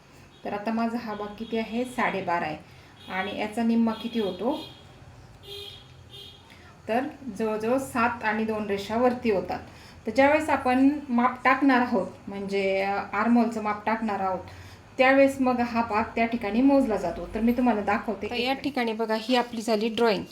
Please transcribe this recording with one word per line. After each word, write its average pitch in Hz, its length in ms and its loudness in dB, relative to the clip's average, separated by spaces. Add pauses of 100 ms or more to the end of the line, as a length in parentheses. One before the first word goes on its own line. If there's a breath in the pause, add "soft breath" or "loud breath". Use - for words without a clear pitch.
(460 loud breath)
तर - 80 -6
आता 208 180 -6
माझा 226 260 -2
हा 220 160 -8
भाग 202 260 -8
किती 220 180 -4
आहे, 220 280 -2
साडेबारा 180 600 -2
आहे - 680 -12
आणि 190 260 -4
याचा 214 240 -2
निम्मा 226 280 4
किती 233 280 -6
होतो, 202 360 -2 (2250 loud breath)
तर 240 180 0 (340)
जवळजवळ 220 380 0
सात 240 460 -2
आणि 220 220 -2
दोन 214 220 -4
रेषा 202 300 -4
वरती 247 340 2
होतात. - 280 -2 (480 loud breath)
तर 220 40 -2
ज्यावेळेस 294 380 4
आपण 269 400 4 (200)
माप 240 340 2
टाकणार 269 380 4
आहोत, 202 260 0 (200)
म्हणजे, 196 540 -2
अ, 196 160 -2 (160)
आर्म 226 240 4
होलचं 220 260 2
माप 208 220 -4
टाकणार 220 340 0
आहोत, 185 300 -2 (480 loud breath)
त्यावेळेस 269 440 6
मग 247 200 2
हा 233 200 0
भाग 220 220 -2 (120)
त्या 233 100 2
ठिकाणी 233 360 0
मोजला 269 340 4
जातो. 175 380 -4
तर 220 80 -4
मी 240 120 4
तुम्हाला 240 280 2
दाखवते. 202 480 -2
तर 247 60 -6
या 240 180 0
ठिकाणी 262 400 -2
बघा 220 260 -2
ही 254 160 0
आपली 240 260 -2
झाली 220 280 0
ड्रॉइंग. 214 420 2